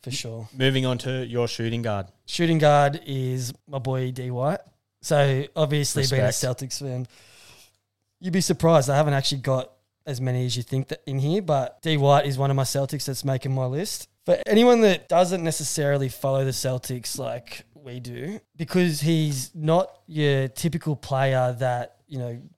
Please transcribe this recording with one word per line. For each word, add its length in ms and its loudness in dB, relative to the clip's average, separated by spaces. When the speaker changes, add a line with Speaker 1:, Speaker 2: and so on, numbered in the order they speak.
Speaker 1:
For 100 -10
sure. 420 -10
Speaker 2:
Moving 320 2
on 140 0
to 260 -6
your 220 -2
shooting 340 -4
guard. 260 -4
Speaker 1:
Shooting 320 2
guard 480 4
is 480 -4
my 120 -6
boy 320 -2
D 200 -8
White. 280 -2
So 440 2
obviously 540 0
being 140 2
a 40 4
Speaker 2:
Respect. 320 -2
Speaker 1:
Celtics 200 -8
fan, 280 -6
you'd 140 -6
be 80 2
surprised. 480 4
I 80 2
haven't 160 4
actually 280 -2
got 300 -2
as 140 -6
many 260 -2
as 120 -4
you 60 -6
think 260 -4
that 160 -8
in 140 -4
here, 220 0
but 400 -2
D 160 0
White 280 6
is 120 -4
one 120 2
of 60 2
my 80 2
Celtics 420 -4
that's 200 -8
making 280 -2
my 120 0
list. 440 -6
For 200 4
anyone 360 6
that 280 4
doesn't 340 2
necessarily 680 -2
follow 360 -2
the 60 -2
Celtics 680 -6
like 560 -10
we 260 -16
do, 400 -10
because 460 0
he's 520 0
not 360 2
your 420 0
typical 460 -4
player 640 0
that, 380 -4
you 120 -12
know 220 -8